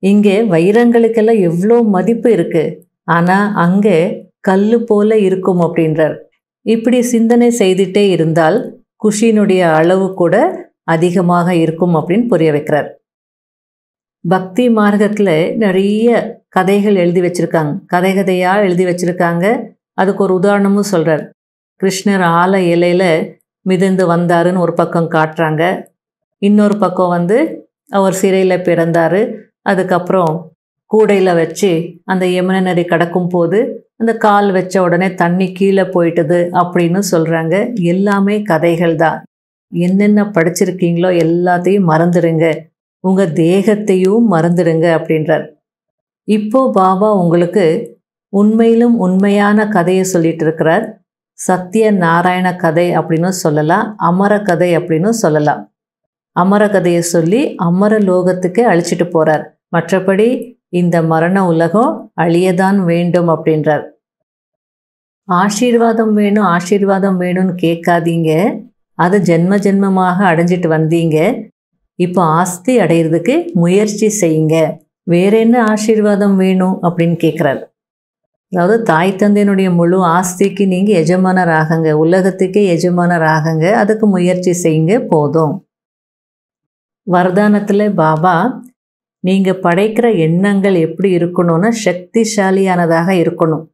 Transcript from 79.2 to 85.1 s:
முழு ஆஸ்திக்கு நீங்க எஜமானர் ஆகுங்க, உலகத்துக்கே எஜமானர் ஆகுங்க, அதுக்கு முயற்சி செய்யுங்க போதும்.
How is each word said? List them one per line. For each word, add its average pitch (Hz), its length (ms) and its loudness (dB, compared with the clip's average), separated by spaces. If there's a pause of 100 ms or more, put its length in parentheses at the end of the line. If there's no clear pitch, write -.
முழு 170 240 2 (100)
ஆஸ்திக்கு 185 600 -2
நீங்க 190 260 0
எஜமானர் 185 580 0
ஆகுங்க, 160 440 0
உலகத்துக்கே 185 720 0
எஜமானர் 175 600 0
ஆகுங்க, 160 460 0
அதுக்கு 214 340 0
முயற்சி 180 480 0
செய்யுங்க 160 380 0 (140)
போதும். 151 460 0 (1500)